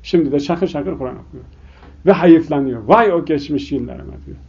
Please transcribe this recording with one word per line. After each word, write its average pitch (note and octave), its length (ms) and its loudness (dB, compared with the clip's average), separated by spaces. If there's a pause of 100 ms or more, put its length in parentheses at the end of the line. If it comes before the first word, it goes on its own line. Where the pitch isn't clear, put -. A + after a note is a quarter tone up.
Şimdi D3+ 280 0
de C#3+ 80 0
şakır E3+ 280 -2
şakır D3+ 300 -6
Kur'an B2+ 180 -10 (120)
okuyor. - 160 -18 (640)
Ve F#3+ 60 6
hayıflanıyor. C#3+ 720 4
"Vay G3+ 300 4
o E3+ 120 -2
geçmiş C#3+ 460 -4
yıllarıma." A#2 420 -8 (120)
diyor. C#2 120 -16 (120)